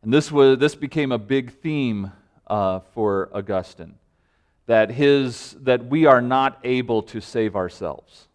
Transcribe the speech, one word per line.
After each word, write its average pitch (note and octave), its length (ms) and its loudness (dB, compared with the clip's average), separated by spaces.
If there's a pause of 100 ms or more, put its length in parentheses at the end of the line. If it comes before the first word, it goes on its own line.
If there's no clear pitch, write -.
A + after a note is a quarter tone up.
And A2+ 120 -4
this D3 180 2
was, C3+ 260 4
this D3 180 0
became C#3+ 360 -6
a A#2+ 60 -2
big A#2+ 340 -4
theme, A#2+ 600 -6 (360)
uh, F#2+ 320 -2 (140)
for G2 400 -2
Augustine, F#2+ 640 -8 (680)
that A2 260 4
his, C#3 680 0
that B2 240 0
we D3+ 200 2
are B2+ 160 8
not C3 420 -2
able B2 400 -2
to - 180 -12
save A2 340 -4
ourselves. - 800 -10